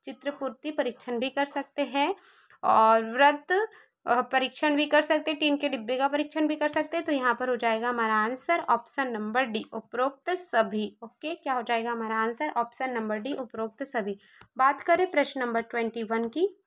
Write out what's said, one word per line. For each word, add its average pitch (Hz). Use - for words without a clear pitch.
चित्रपूर्ति 277
परीक्षण 247
भी 262
कर 277
सकते 285
हैं 277
और 220
वृत्त, 294
अ, 240
परीक्षण 262
भी 294
कर 294
सकते 311
हैं, 302
टीन 294
के 285
डिब्बे 247
का 269
परीक्षण 294
भी 302
कर 302
सकते 302
हैं। 330
तो 320
यहाँ 254
पर 254
हो 247
जाएगा 226
हमारा 226
आंसर 254
ऑप्शन 254
नंबर 220
डी, 220
उपरोक्त 254
सभी। 214
ओके, 302
क्या 294
हो 247
जाएगा 233
हमारा 226
आंसर? 226
ऑप्शन 240
नंबर 220
डी, 254
उपरोक्त 226
सभी। 208
बात 277
करें 359
प्रश्न 285
नंबर 233
ट्वेंटी 233
वन 226
की 349